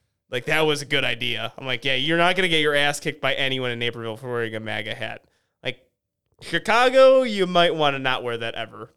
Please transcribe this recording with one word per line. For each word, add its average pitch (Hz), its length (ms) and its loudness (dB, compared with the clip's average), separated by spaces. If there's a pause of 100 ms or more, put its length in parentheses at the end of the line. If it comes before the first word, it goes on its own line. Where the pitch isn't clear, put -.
(320)
Like, 120 140 -6
that 151 160 0
was 151 200 0
a 135 40 -12
good 135 180 -2
idea. 117 540 -4
I'm 135 100 -12
like, 123 180 -4
"Yeah, 135 100 0
you're 151 220 0
not 175 180 4
gonna 185 120 2
get 160 140 2
your 147 140 2
ass 143 240 2
kicked - 220 -6
by 135 140 0
anyone 131 360 -2
in 117 80 -6
Naperville 117 380 -6
for 127 140 -12
wearing 117 240 -4
a 110 40 -8
maga 107 360 -8
hat." 113 280 -10 (400)
Like, 127 220 -8 (560)
Chicago, 262 840 4
you 208 220 -2
might 175 300 4
wanna 143 240 2
not 131 240 0
wear 120 140 -4
that 113 180 -8
ever, 110 420 -12